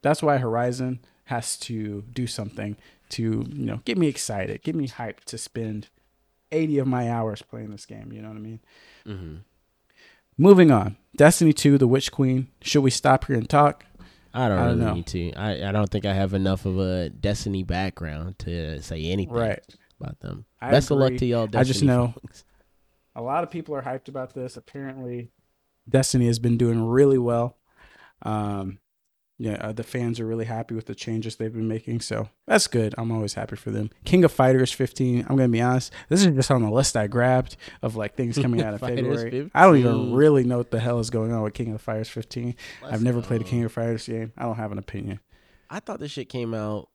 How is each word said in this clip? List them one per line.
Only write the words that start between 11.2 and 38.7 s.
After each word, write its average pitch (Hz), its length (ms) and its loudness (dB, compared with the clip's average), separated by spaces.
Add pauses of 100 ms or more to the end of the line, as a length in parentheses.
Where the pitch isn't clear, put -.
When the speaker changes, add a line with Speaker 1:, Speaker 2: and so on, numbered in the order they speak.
Speaker 1:
two, 143 260 6
the 131 120 6
Witch 135 240 2
Queen. 131 340 0 (140)
Should 147 220 2
we 135 60 6
stop 131 360 2
here 135 100 -2
and 113 140 -2
talk? 147 340 2 (480)
Speaker 2:
I 123 160 0
don't 104 120 2
Speaker 1:
I 120 80 2
don't 117 100 2
Speaker 2:
really 113 80 2
Speaker 1:
know. 107 80 0
Speaker 2:
need 87 140 -6
to. 87 260 -6
I, 98 360 -4
I - 20 -2
don't 104 180 2
think 101 160 -4
I 101 80 0
have 98 220 0
enough 95 320 0
of 92 100 -2
a 92 320 -2
Destiny 101 540 -4
background 87 760 -6
to 80 400 -8
say 80 260 -8
anything 95 280 -2
Speaker 1:
Right. 117 260 -2 (400)
Speaker 2:
about - 200 -12
them. 92 260 -14 (160)
Speaker 1:
I 120 80 -8
Speaker 2:
Best 139 220 2
of 139 80 2
luck 131 80 4
Speaker 1:
agree. 127 100 0
Speaker 2:
to 131 80 -2
y'all, 117 200 0
Speaker 1:
I 113 180 2
just 127 180 0
Speaker 2:
Destiny 143 60 4
Speaker 1:
know 123 340 2
Speaker 2:
folks. - 220 -20 (720)
Speaker 1:
a 117 80 -10
lot 143 200 -2
of 170 60 -8
people 156 240 -10
are 139 80 -6
hyped 131 260 -8
about 135 280 -10
this. 127 200 -10
Apparently, 127 760 -12 (580)
Destiny 131 380 4
has 117 100 2
been 117 200 2
doing 117 280 2
really 135 320 6
well. 120 400 0 (640)
Um, 101 560 -4 (640)
yeah, 110 200 -4
uh, 107 100 -6
the 110 120 -8
fans 120 360 -4
are 113 80 -6
really 113 160 -4
happy 113 320 -6
with 110 120 -8
the 110 60 -10
changes 110 440 -6
they've 110 160 -6
been 113 160 -4
making, 113 320 -4
so 107 260 -4 (180)
that's 214 220 4
good. 110 300 0
I'm 113 120 -6
always 110 260 -4
happy 107 200 -8
for - 160 -10
them. 107 180 -4 (140)
King 180 220 6
of 143 80 4
Fighters 131 400 4
fifteen, 123 560 -2
I'm 135 80 2
gonna 131 100 4
be 117 140 2
honest, 123 320 0 (160)
this 190 160 6
is 156 100 6
just 131 160 2
on 127 100 4
the 107 80 0
list 123 280 2
I 107 100 0
grabbed 123 480 2 (260)
of, 117 140 -4
like, 107 200 -6
things 120 220 -2
coming 120 240 2
Speaker 2:
<laughs> - 40 0
Speaker 1:
out 107 80 -4